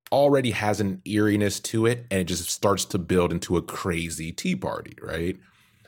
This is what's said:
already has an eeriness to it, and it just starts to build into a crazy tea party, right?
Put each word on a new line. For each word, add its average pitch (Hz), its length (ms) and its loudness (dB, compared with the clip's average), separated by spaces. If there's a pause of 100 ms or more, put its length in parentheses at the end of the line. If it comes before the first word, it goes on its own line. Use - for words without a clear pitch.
(120)
already 135 400 4
has 104 280 0
an 95 260 -2
eeriness 104 540 2
to 113 260 -2
it, 120 260 0
and 95 100 0
it 90 40 0
just 82 240 -4
starts 101 360 0
to - 140 -4
build 87 320 2
into 85 260 0
a 82 40 2
crazy 82 720 -6
tea - 240 -4
party, - 460 -8
right? 85 360 -4 (500)